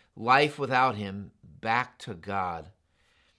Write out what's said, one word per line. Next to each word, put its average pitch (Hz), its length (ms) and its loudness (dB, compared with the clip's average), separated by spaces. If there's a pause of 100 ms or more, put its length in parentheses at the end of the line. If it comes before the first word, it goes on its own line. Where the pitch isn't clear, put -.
(160)
life 139 420 4
without 131 360 2
him 101 380 -8 (100)
back 113 560 -4
to 110 160 -12
God. 87 560 -6 (680)